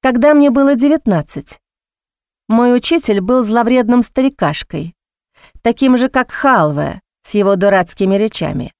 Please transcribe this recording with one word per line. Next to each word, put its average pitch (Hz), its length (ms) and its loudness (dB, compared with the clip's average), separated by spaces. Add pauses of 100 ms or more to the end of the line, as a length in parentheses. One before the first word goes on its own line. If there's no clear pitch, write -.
«Когда 254 320 2
мне 285 160 4
было 277 240 2
девятнадцать. 233 840 -2 (880)
Мой 240 280 2
учитель 233 460 -2
был 247 220 0
зловредным 240 580 2
старикашкой, 170 920 -4 (680)
таким 254 340 0
же, 254 120 0
как 254 220 -4
Халве, 151 720 -2 (200)
с - 120 -12
его 202 220 2
дурацкими 190 580 0
речами». 196 640 -4